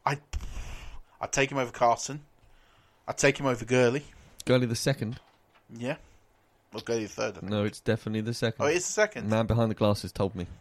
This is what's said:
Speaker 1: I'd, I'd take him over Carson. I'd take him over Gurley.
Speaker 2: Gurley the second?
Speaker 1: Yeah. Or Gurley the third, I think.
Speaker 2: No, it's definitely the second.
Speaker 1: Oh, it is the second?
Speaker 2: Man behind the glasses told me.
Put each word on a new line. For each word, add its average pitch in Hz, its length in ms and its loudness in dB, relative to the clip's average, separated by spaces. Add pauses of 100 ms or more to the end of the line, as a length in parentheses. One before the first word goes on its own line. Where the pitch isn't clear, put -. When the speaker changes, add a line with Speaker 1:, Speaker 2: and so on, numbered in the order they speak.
Speaker 1:
I'd, 143 140 -2 (1000)
I'd - 120 -8
take 139 200 0
him 143 60 -4
over 123 140 -2
Carson. 123 500 2 (840)
I'd - 100 -8
take 143 220 4
him 143 80 -2
over 117 180 0
Gurley. 127 380 4 (420)
Speaker 2:
Gurley 127 220 4
the 113 80 -2
second? 123 440 -2 (560)
Speaker 1:
Yeah. 123 200 -6 (800)
Or 107 80 -8
Gurley 113 220 -2
the 101 60 -8
third, 113 280 -6
I - 20 -14
think. 92 120 -8
Speaker 2:
No, 104 120 2
it's 104 160 -4
definitely 110 420 -2
the 113 120 -4
second. 117 300 -2
Speaker 1:
Oh, 143 40 4
it 160 80 4
is 180 100 0
the - 80 -6
second? 208 360 2
Speaker 2:
Man 110 180 4
behind 113 240 2
the - 40 -6
glasses 104 360 2
told 98 240 -2
me. 90 100 -6 (160)